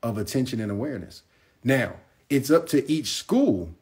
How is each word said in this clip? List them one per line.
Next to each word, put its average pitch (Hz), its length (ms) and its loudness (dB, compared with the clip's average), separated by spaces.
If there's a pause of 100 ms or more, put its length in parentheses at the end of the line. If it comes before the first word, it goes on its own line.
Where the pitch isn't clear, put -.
of 113 160 -4
attention 120 440 -2
and 104 100 -4
awareness. 101 520 -8 (380)
Now, 120 340 0 (340)
it's 135 220 2
up 165 160 4
to 147 220 2
each 156 180 0
school 101 760 0